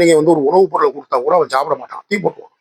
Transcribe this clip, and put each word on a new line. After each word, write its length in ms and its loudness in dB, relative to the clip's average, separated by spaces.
நீங்க 180 4
வந்து 160 2
ஒரு 140 0
உணவுப் 240 2
பொருளை 180 0
கொடுத்தா 320 -6
கூட 140 0
அவன் 180 0
சாப்பிட 260 -2
மாட்டான், 220 -18
தூக்கி 200 -6
போட்டுருவான். 380 -12